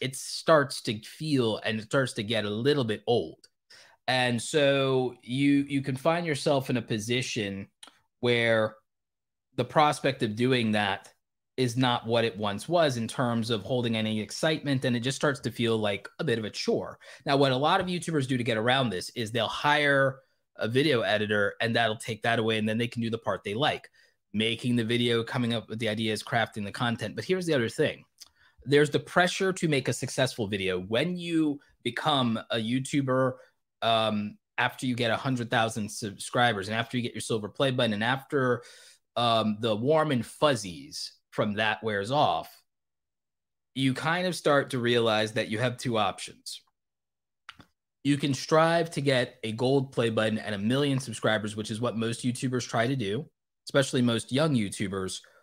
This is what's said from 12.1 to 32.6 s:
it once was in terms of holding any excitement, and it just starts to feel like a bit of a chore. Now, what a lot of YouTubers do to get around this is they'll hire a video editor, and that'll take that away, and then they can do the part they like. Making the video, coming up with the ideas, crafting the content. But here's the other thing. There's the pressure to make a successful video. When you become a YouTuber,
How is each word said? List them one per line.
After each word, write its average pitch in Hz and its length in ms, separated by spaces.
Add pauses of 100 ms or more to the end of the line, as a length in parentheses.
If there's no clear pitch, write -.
it 104 120
once 101 300
was 156 300
in 110 100
terms 117 420
of 107 140
holding 120 320
any 110 240
excitement, 143 640
and 127 100
it 120 60
just 135 160
starts 143 240
to 120 100
feel 113 280
like 104 320 (100)
a - 40
bit 120 140
of 107 60
a 104 60
chore. 107 500 (260)
Now, 139 120
what 139 160
a 127 40
lot 160 220
of 180 80
YouTubers 165 400
do 131 80
to 123 80
get 117 140
around 123 320
this 90 260
is 110 160
they'll 113 160
hire 143 720 (380)
a 110 100
video 127 320
editor, 104 640
and 113 120
that'll 113 220
take - 280
that 117 160
away, 110 180
and 107 100
then 110 100
they 120 120
can 120 120
do 113 80
the 110 80
part 98 280
they 101 80
like. 113 360 (440)
Making 113 420
the 120 80
video, 120 400
coming 120 300
up 110 160
with 110 100
the 113 80
ideas, 107 340
crafting 110 440
the 98 80
content. 113 420
But - 80
here's 185 220
the 160 80
other 127 160
thing. 87 340 (600)
There's 143 240
the 147 100
pressure 180 540
to 175 160
make 135 180
a 123 60
successful 127 540
video. 92 340
When 127 340
you 160 460 (220)
become 123 540 (140)
a 117 60
YouTuber, 131 720 (500)